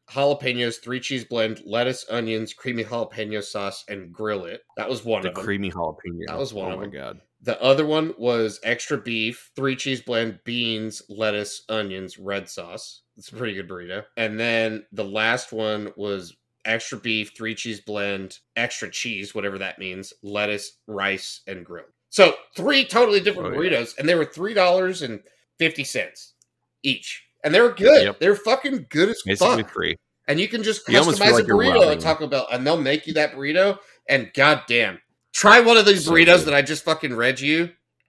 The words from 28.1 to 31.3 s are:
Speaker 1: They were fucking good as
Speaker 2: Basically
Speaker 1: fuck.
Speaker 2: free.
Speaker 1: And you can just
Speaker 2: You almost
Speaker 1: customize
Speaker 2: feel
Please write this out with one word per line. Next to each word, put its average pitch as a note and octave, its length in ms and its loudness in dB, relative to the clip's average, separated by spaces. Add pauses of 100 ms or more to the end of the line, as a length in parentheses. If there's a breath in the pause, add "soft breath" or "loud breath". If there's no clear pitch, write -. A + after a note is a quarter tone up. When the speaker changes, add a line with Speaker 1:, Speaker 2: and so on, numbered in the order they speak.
Speaker 1:
They E3+ 80 2
were G3+ 80 6
fucking C4 540 -2
good F3+ 200 2
as A3 140 -8
Speaker 2:
Basically A2+ 380 2
Speaker 1:
fuck. - 100 -14
Speaker 2:
free. E2+ 240 -4 (300)
Speaker 1:
And D3 140 0
you G#3 80 -2
can A#3 160 -4
just G#3+ 240 -4
Speaker 2:
You B2+ 100 6
almost E3 220 4
Speaker 1:
customize G#3 60 2
Speaker 2:
feel A3+ 80 8